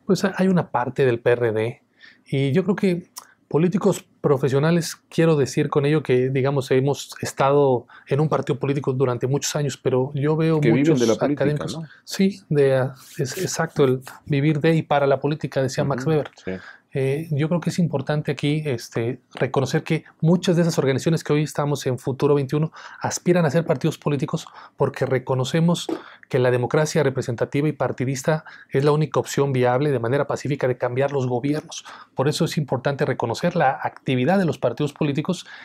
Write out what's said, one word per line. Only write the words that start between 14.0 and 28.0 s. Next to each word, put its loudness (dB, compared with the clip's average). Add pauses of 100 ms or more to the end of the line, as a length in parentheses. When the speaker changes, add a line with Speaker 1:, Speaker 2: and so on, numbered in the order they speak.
Speaker 1:
vivir 2
de 4
y 2
para 2
la 2
política, -2
decía -2
Max -2
Speaker 2:
Ujú, -2
Speaker 1:
Weber. 0 (140)
Speaker 2:
sí. -6 (440)
Speaker 1:
Eh, -2
yo -2
creo 0
que -4
es -6
importante -2
aquí, -2
este, -4 (140)
reconocer -2
que -2 (180)
muchas 4
de 4
esas 0
organizaciones 0
que -2
hoy 2
estamos -2
en -2
Futuro 0
veintiuno -2 (300)
aspiran 0
a 2
ser 0
partidos -2
políticos -4 (320)
porque 0
reconocemos 0 (440)
que 0
la 4
democracia 0
representativa -2
y -2
partidista -4 (240)